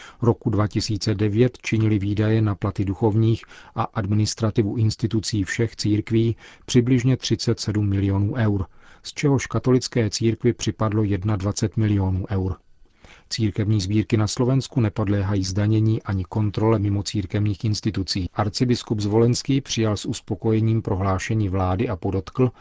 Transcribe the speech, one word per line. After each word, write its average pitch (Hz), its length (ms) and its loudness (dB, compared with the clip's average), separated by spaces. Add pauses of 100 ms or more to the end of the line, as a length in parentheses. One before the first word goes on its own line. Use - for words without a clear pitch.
(220)
Roku 117 280 2
dva 101 180 2
tisíce 107 460 -2
devět 107 440 2
činily 107 400 0
výdaje 107 440 0
na 104 120 0
platy 98 300 -4
duchovních 110 600 2 (300)
a 113 80 -2
administrativu 107 920 0
institucí 110 680 0
všech - 320 -4
církví 110 600 0 (280)
přibližně 123 520 2
třicet - 440 -2
sedm 104 280 0
milionů 98 460 0
eur, 104 320 0 (360)
z - 100 -16
čehož 139 340 0
katolické 120 640 0
církvi 113 420 0
připadlo 110 500 -2
jednadvacet 101 760 -2
milionů 98 540 2
eur. 92 260 -2 (720)
Církevní 107 520 0
sbírky 104 360 0
na 107 100 2
Slovensku 127 540 0
nepodléhají 101 640 0
zdanění 110 580 2
ani 98 220 -4
kontrole 107 540 0
mimo 101 240 0
církevních 101 640 -2
institucí. 98 680 -2
Arcibiskup 110 680 -2
Zvolenský 117 600 2
přijal 110 360 -2
s - 100 -10
uspokojením 110 760 0
prohlášení 98 680 -2
vlády 92 400 0
a 110 80 -4
podotkl, 101 540 -2 (100)